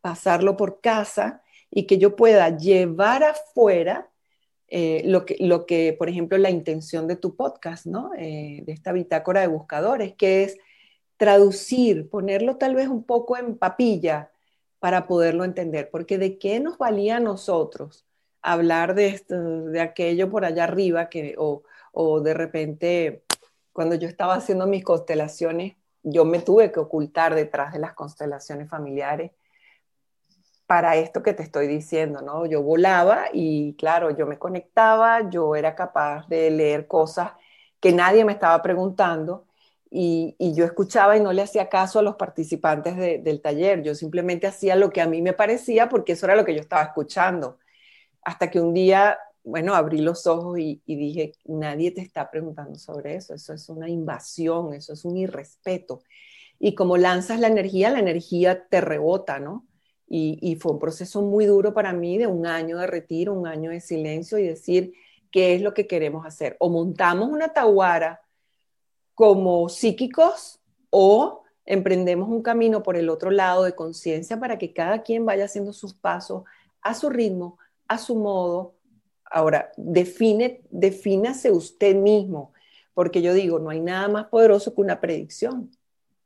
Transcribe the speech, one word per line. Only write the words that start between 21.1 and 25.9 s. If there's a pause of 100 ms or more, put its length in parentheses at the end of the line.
o, (280)
o
de
repente, (480)
cuando
yo
estaba
haciendo
mis
constelaciones, (280)